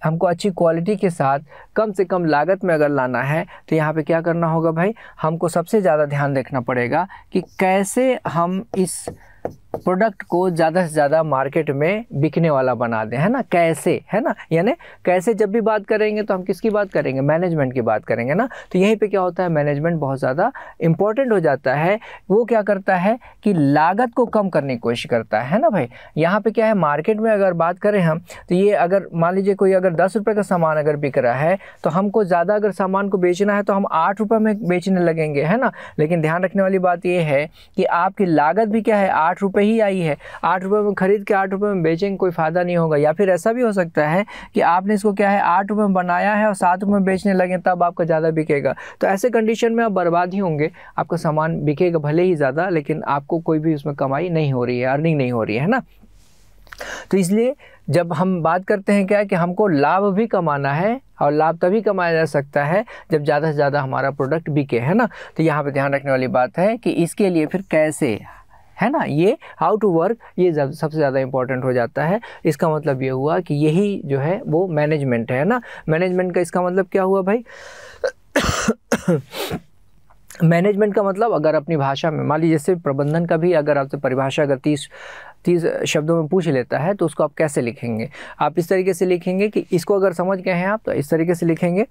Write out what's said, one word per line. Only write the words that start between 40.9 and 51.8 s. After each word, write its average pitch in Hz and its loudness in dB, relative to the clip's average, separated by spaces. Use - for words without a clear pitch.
खरीद 196 2
के 214 0
आठ 190 0
रुपये 196 -2
में 190 0
बेचेंगे, 170 0
कोई 185 0
फ़ायदा 170 0
नहीं 175 -2
होगा। 160 2
या 151 4
फिर 190 2
ऐसा 180 2
भी 247 -2
हो 220 2
सकता 165 0
है 180 2
कि - 2
आपने 185 2
इसको 208 0
क्या 202 2
है, 202 2
आठ 190 2
रुपये 214 0
में 196 2
बनाया 180 0
है 214 2
और 208 0
सात 185 2
रुपये 202 0
में 196 2
बेचने 190 2
लगे, 185 2
तब 175 0
आपका 175 0
ज़्यादा 160 2
बिकेगा। 151 0
तो - 2
ऐसे 196 0
कंडीशन 226 0
में 233 0
आप 214 0
बर्बाद 175 0
ही 196 -2
होंगे, 165 0
आपका 160 -2
सामान 160 -2
बिकेगा 165 0